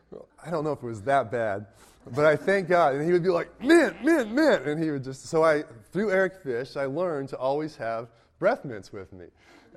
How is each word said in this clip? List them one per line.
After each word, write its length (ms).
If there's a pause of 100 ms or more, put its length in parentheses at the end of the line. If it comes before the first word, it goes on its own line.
(460)
I 60
don't 120
know 100
if 100
it 20
was 180
that 280
bad, 340 (480)
but 120
I 100
thank 320
God. 260
And 100
he 80
would 120
be 60
like, 300
"Mint, 440
mint, 280
mint." 360
And 160
he 80
would 120
just, 220
so 180
I, 200 (280)
through 200
Eric 320
Fish, 340
I 80
learned 440
to 80
always 400
have 300 (300)
breath 280
mints 280
with 200
me. 120 (520)